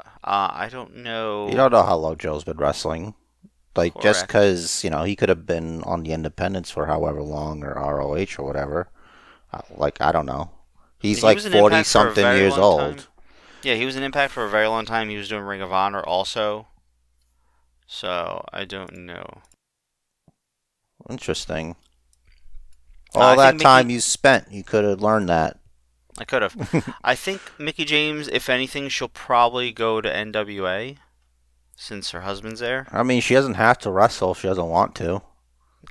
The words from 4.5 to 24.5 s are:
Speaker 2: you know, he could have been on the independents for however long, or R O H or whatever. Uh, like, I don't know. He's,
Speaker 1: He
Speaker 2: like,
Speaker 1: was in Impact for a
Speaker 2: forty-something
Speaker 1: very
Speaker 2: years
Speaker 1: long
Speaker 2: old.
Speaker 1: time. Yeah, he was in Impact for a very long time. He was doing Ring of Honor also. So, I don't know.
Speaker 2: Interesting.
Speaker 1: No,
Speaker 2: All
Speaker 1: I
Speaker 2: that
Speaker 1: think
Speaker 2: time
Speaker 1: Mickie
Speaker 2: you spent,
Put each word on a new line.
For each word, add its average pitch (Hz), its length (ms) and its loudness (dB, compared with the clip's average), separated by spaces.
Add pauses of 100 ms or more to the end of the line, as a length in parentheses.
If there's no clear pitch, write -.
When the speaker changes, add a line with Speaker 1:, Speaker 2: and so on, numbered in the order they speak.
Speaker 2:
you 92 60 -2
know, 78 140 -2
he 98 120 -4
could 98 140 0
have 85 160 0
been 82 380 -6
on 85 180 -4
the 78 100 -6
independents 85 600 -6
for 76 160 -4
however 76 340 -2
long, 76 420 -8
or 143 140 -8
R 73 240 -4
O 71 140 -4
H - 240 -4
or 69 60 -8
whatever. 71 440 -6 (640)
Uh, - 80 -12 (140)
like, 71 260 -4
I 73 100 2
don't 80 140 2
know. 69 260 -8 (480)
He's, 104 200 -2
Speaker 1:
He - 40 -6
Speaker 2:
like, 110 120 8
Speaker 1:
was 104 100 -6
in 95 80 -6
Impact 104 80 8
for 104 80 10
a - 0 -
Speaker 2:
forty-something 107 540 4
Speaker 1:
very 120 160 4
Speaker 2:
years 95 180 4
Speaker 1:
long 92 40 4
Speaker 2:
old. 76 360 4
Speaker 1:
time. - 100 -20 (540)
Yeah, 127 140 0
he 120 100 -2
was 131 100 -4
in 135 60 -6
Impact 139 320 -2
for 117 120 -4
a 104 40 -4
very 107 180 2
long 110 180 -2
time. 110 240 -2
He 104 80 -8
was 101 120 -10
doing 107 140 -6
Ring 98 180 -8
of 92 100 -8
Honor 98 320 0
also. 107 640 -4 (1200)
So, 90 640 -6
I 98 140 -10
don't 90 400 -14
know. - 360 -16 (1700)
Speaker 2:
Interesting. 82 680 -8 (1400)
Speaker 1:
No, 107 80 4
Speaker 2:
All 127 120 8
Speaker 1:
I - 20 8
Speaker 2:
that 135 160 10
Speaker 1:
think 156 100 0
Speaker 2:
time 131 260 8
Speaker 1:
Mickie 123 60 -2
Speaker 2:
you 117 80 -2
spent, - 500 2